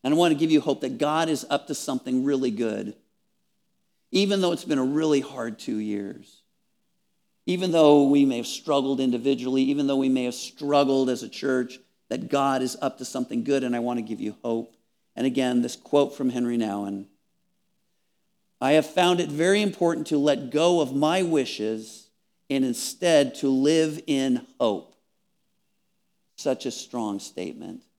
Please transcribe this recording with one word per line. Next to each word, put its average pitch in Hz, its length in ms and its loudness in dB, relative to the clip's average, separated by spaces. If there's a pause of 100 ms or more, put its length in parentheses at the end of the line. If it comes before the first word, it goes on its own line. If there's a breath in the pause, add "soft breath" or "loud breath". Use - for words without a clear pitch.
And 135 80 0
I 156 60 4
wanna 170 160 4
give 156 160 0
you 151 100 6
hope 139 220 -2
that 127 160 -6
God 156 320 0
is 147 220 -4
up 143 160 -2
to 147 80 -6
something 127 480 -4
really 135 260 0
good, 107 460 -6 (1160)
even 196 300 2
though 175 120 2
it's - 120 -8
been 147 140 0
a 131 40 2
really 147 360 2
hard 117 400 -8
two 113 180 -6
years. 104 640 -6 (1040)
Even 180 260 -2
though 147 340 8
we 139 200 6
may 131 120 0
have 117 100 -6
struggled 139 520 -2
individually, 127 600 0
even 139 240 0
though 139 120 0
we 135 120 2
may 131 140 2
have 123 100 -4
struggled 135 760 0
as 120 100 -4
a 110 80 -12
church, 131 480 -4 (300)
that 123 200 -8
God 139 360 0
is 127 180 -6
up 135 160 -4
to 127 80 -12
something 120 380 -6
good, 135 200 0
and 120 120 -2
I 120 40 -4
wanna 120 220 -4
give 110 180 -8
you 104 240 -6
hope. 117 320 -6 (400)
And 127 120 -2
again, 127 340 0
this 120 140 -4
quote 143 400 0
from 127 160 -2
Henry 120 260 -2
Nouwen, 101 480 -4 (1500)
"I 131 120 0
have 151 160 4
found 180 320 2
it 160 100 -2
very 175 320 2
important 170 460 -2
to 151 100 0
let 139 320 0
go 165 300 2
of 135 160 -2
my 156 260 2
wishes 113 840 -4 (420)
and 135 160 0
instead 139 720 2
to 143 120 -2
live 151 600 2
in 135 400 0 (120)
hope." 104 360 -2 (1400)
Such 131 280 -4
a 123 60 -4
strong 107 480 -6
statement. - 640 -12 (160)